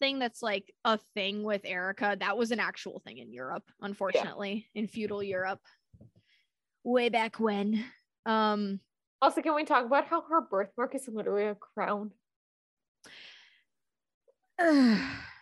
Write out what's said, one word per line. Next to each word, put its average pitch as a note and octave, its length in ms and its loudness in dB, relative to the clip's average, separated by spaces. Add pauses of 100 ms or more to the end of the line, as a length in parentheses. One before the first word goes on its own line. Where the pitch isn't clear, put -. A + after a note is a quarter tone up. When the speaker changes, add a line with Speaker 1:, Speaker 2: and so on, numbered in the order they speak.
Speaker 1:
thing C4+ 180 0
that's, B3 240 -4
like, G3+ 320 -4 (100)
a A3 140 4 (160)
thing G3+ 300 -4
with G3+ 200 -2
Erica, G3 540 -2
that G3 180 0
was A#3 160 0
an G#3+ 80 -2
actual F#3 400 -6
thing - 180 -18
in A#2+ 140 -16
Europe, C3 380 -10 (100)
unfortunately, - 920 -4
Speaker 2:
Yeah. G#3 80 -6
Speaker 1:
in G#3+ 60 -4
feudal G#3 340 -6
Europe. F#3+ 420 -4 (1200)
Way A#3+ 260 4
back A3+ 280 0
when. G#3+ 460 0 (420)
Um, G#3 540 0 (400)
Speaker 2:
Also, C#4+ 220 4
can D#4 120 2
we D4+ 100 0
talk B3+ 220 4
about C#4+ 200 4
how D#4+ 160 0
her D#4+ 180 2
birthmark G#3 540 -4
is C4 140 -6
literally G#3 380 0
a G#3 80 -2
crown? G3+ 580 -4 (2500)
Speaker 1:
<sighs> C4+ 720 6 (140)